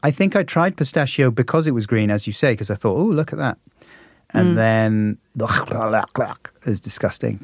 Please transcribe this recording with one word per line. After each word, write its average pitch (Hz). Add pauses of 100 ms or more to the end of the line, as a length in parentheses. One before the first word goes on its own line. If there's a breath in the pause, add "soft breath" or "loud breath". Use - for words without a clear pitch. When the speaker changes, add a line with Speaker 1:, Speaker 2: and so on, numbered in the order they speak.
Speaker 1:
I 147
think 190
I 196
tried 175
pistachio 139
because 156
it 147
was 113
green, 107
as 104
you 101
say, 131
'cause 101
I 101
thought, 104
"Oh, 175
look 160
at 156
that." 131 (760 soft breath)
And 180
Speaker 2:
Mm. -
Speaker 1:
then 110 (220)
it -
was 104
disgusting -